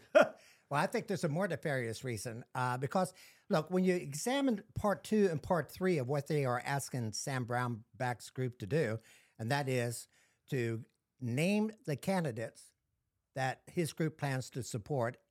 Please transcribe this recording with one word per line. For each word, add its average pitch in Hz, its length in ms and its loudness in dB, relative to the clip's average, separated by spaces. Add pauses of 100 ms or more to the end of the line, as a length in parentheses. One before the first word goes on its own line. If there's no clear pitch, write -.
(140)
<laughs> - 140 8 (420)
Well, 143 120 2
I 180 60 2
think 226 200 -4
there's 185 160 -2
a 165 60 2
more 180 180 0
nefarious 131 560 -4
reason, 117 400 -6 (100)
uh, 127 240 0
because, 185 360 0 (340)
look, 160 240 2
when 185 140 4
you 180 100 4
examine 220 680 0 (140)
part 202 300 0
two 208 260 4
and 151 100 -2
part 165 300 0
three 180 260 2
of 123 120 0
what 143 180 0
they 147 160 2
are 123 160 2
asking 131 540 -2
Sam 127 320 -4
Brownback's 120 840 -4
group 127 300 -4
to 110 80 -8
do, 117 320 2 (400)
and 113 100 -4
that 143 200 0
is 120 400 -2 (400)
to 117 340 -2 (380)
name 180 500 0 (140)
the 151 100 -2
candidates 131 800 -4 (600)
that 131 340 -2
his 165 260 -2
group 156 240 -2
plans 135 320 -2
to 131 120 -6
support 120 540 -2 (160)